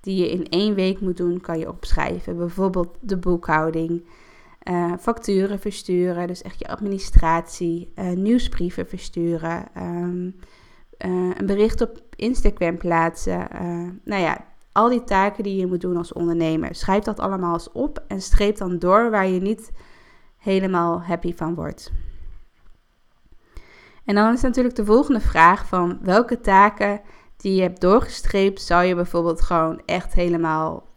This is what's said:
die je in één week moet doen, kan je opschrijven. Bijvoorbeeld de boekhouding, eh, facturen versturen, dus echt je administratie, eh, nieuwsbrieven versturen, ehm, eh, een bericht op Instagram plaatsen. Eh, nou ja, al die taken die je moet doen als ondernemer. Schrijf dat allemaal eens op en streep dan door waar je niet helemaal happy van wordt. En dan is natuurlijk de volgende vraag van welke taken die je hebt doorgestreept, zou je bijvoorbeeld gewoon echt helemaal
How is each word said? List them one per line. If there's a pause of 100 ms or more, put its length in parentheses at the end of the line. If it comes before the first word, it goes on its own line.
die
je
in
één
week
moet
doen,
kan
je
opschrijven.
Bijvoorbeeld
de
boekhouding, (540)
eh,
facturen
versturen,
dus
echt
je
administratie,
eh,
nieuwsbrieven
versturen, (100)
ehm, (680)
eh, (280)
een
bericht
op (140)
Instagram
plaatsen.
Eh, (440)
nou
ja, (280)
al
die
taken
die
je
moet
doen
als
ondernemer.
Schrijf
dat
allemaal
eens
op
en
streep
dan
door
waar
je
niet (640)
helemaal
happy
van
wordt. (2000)
En
dan
is
natuurlijk
de
volgende
vraag
van
welke
taken (360)
die
je
hebt
doorgestreept,
zou
je
bijvoorbeeld
gewoon
echt
helemaal